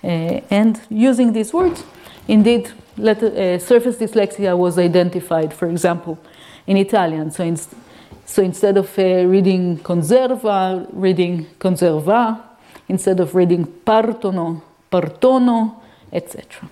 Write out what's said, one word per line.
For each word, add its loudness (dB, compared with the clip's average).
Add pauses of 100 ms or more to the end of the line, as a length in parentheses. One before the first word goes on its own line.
Uh, -4 (100)
and 2
using 2
these -4
words, 0 (420)
indeed, 4 (260)
let, 0
uh, -2
surface 2
dyslexia -2
was 0
identified, 0
for -6
example, -2 (480)
in 0
Italian. 0
So, -8
in, -2 (720)
so 0
instead 0
of, -2
uh, 2
reading 2
conserva, 0
reading -2 (120)
conserva, 0 (480)
instead -2
of -2
reading 2
partono, -2 (280)
partono, 0 (300)
et -8
cetera. -20